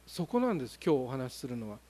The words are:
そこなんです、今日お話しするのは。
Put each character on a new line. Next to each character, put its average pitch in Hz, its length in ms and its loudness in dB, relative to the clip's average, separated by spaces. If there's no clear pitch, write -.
そ - 200 -6
こ 240 160 2
な 247 120 4
ん 180 40 2
で 127 100 -2
す、 - 180 -14
今 165 100 8
日 - 20 6
お 127 100 0
話 127 240 -4
し - 60 -12
す 139 100 -6
る 123 80 -4
の 110 160 -6
は。 104 60 -10